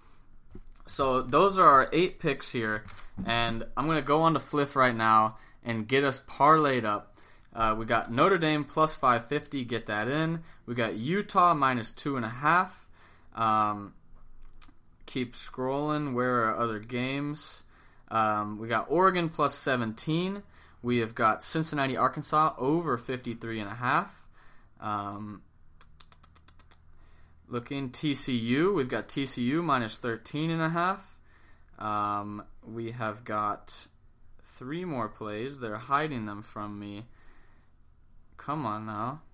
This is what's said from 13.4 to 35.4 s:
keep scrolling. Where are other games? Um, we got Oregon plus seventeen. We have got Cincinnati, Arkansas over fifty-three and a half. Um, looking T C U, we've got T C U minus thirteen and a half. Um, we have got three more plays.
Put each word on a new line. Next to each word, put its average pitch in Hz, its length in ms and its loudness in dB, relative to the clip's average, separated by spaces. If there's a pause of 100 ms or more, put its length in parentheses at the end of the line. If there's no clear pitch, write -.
keep 123 300 -6
scrolling. 143 800 -4
Where 123 320 2
are 110 120 0
other 113 220 -2
games? 131 840 -6 (460)
Um, 107 480 0
we 110 100 -10
got 113 220 0
Oregon 175 400 4
plus 151 240 0
seventeen. 156 880 -2 (400)
We 120 180 2
have 113 140 -2
got 113 300 2
Cincinnati, 147 520 -2
Arkansas 151 600 2
over 147 400 0
fifty-three 117 640 -6
and 101 100 -6
a 107 60 -10
half. 139 480 -2 (560)
Um, 104 600 -6 (2000)
looking 127 420 -6
T 143 240 -2
C 131 220 -2
U, 127 380 2
we've 135 160 0
got 117 200 -4
T 139 160 -4
C 127 180 -6
U 139 180 0
minus 127 360 0
thirteen 147 540 -4
and 165 100 -2
a 160 80 0
half. 175 480 -2 (640)
Um, 104 640 -2 (220)
we 113 260 -8
have 113 320 -6
got 104 640 -4 (560)
three 156 420 -10
more 127 220 -4
plays. 110 520 -8